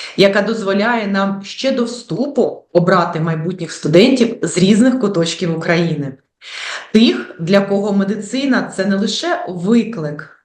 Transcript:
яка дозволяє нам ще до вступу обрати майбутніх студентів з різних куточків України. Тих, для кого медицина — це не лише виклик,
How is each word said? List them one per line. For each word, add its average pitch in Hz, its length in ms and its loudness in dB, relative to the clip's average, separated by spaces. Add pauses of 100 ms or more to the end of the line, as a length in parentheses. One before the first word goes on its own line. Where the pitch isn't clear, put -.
(160)
яка 196 260 4
дозволяє 214 640 -2
нам 196 380 -2
ще - 280 -4
до 240 120 0
вступу 226 880 -4
обрати 170 480 2
майбутніх 160 520 -4
студентів 226 680 4
з - 160 -4
різних 220 420 4
куточків 165 580 -2
України. 165 540 -2 (800)
Тих, 240 480 2
для 185 200 2
кого 202 320 0
медицина — 214 840 0
це 190 80 -2
не 202 120 0
лише 320 520 -2
виклик, 180 960 -2